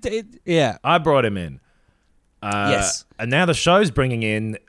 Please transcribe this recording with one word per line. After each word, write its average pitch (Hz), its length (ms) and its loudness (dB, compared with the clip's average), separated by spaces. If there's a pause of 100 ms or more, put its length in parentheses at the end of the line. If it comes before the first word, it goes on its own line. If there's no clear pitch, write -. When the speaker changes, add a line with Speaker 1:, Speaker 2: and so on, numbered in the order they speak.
Speaker 1:
it, 220 200 -4 (200)
yeah. 156 360 0
Speaker 2:
I 165 160 2
brought 147 280 2
him 101 100 -2
in. 76 240 -8 (800)
Uh, 104 300 0
Speaker 1:
Yes. 98 320 -2 (160)
Speaker 2:
and 113 100 -6
now 160 160 2
the 165 100 2
show's 180 360 2
bringing 123 320 -2
in 107 340 -2 (120)